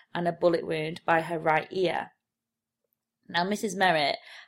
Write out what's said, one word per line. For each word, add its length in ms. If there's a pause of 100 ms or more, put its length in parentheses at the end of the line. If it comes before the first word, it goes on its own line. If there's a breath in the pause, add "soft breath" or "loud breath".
(160 loud breath)
and 140
a 20
bullet 340
wound 400
by 180
her 140
right 340
ear. 400 (1200)
Now, 160
Missus 300
Merritt 420 (300 loud breath)